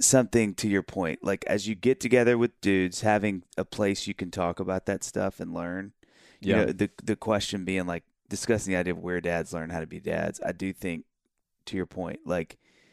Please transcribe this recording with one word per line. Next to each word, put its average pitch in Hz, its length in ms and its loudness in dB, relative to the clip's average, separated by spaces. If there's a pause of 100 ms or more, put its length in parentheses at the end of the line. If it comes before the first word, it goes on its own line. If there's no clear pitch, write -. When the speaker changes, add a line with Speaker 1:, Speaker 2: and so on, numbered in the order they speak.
Speaker 1:
something 117 540 4
to - 120 -2
your 98 160 2
point. - 400 -4
Like, 98 240 -2
as 98 200 0
you 110 60 0
get 123 280 2
together 120 360 6
with 117 140 2 (100)
dudes, 92 400 2
having 104 420 2 (140)
a 107 80 0
place 101 420 -2
you 101 60 -6
can 90 160 -8
talk 87 300 -2
about 92 280 -2
that 98 180 -2
stuff 98 340 -4
and 87 160 -8
learn. 92 380 -8 (480)
You 95 120 2
Speaker 2:
Yeah. 98 120 4
Speaker 1:
know, - 80 -2
the, 98 160 0 (120)
the 107 140 -2
question 101 500 -2
being, 92 220 -2
like, 87 160 -6 (260)
discussing 104 440 0
the 90 60 2
idea 90 140 0
of 85 60 -6
where 87 220 -2
dads 85 320 -2
learn 82 180 -6
how 85 80 -6
to 80 80 -8
be 80 140 -12
dads. 82 440 -4
I 90 60 -4
do 95 220 -6
think, 85 320 -8 (600)
to - 120 -8
your 90 100 -2
point, 85 380 -8
like, 85 320 -4 (360)